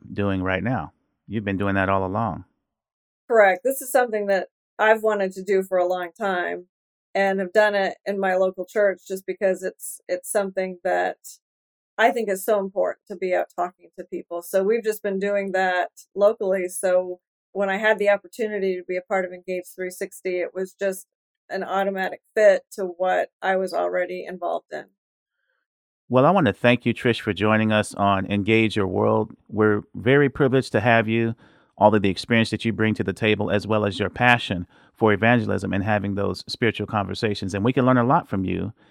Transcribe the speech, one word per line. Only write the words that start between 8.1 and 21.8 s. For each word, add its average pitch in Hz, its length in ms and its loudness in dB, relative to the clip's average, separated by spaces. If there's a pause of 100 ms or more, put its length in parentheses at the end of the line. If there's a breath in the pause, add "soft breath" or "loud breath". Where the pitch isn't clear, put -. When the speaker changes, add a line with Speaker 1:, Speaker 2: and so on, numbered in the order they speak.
Speaker 2:
my 190 160 0
local 185 300 -2
church 202 420 0
just 190 180 -10
because 185 380 -2
it's, - 460 -12
it's 180 200 -6
something 190 540 -4
that 180 320 -2 (840)
I 233 140 4
think 220 180 -4
is 190 140 -4
so 214 160 2
important 190 480 -4
to 208 80 -12
be 185 180 -4
out 175 220 0
talking 180 420 -8
to 180 60 -14
people. 175 380 -12
So 190 200 -2
we've 214 220 0
just 208 180 -4
been 196 160 -4
doing 196 360 -4
that 180 380 0 (220)
locally. 196 540 0
So 180 540 -2 (320)
when 196 160 -2
I 190 80 -2
had 214 200 2
the 202 120 0
opportunity 202 680 -2
to 180 80 -10
be 180 140 -6
a 180 40 -6
part 190 220 -2
of 180 80 -8
Engage 180 420 -8
three 185 180 -8
sixty, 185 500 -6
it 170 120 -8
was 190 240 -8
just 190 300 -4 (420)
an 190 140 -6
automatic 190 580 -4 (140)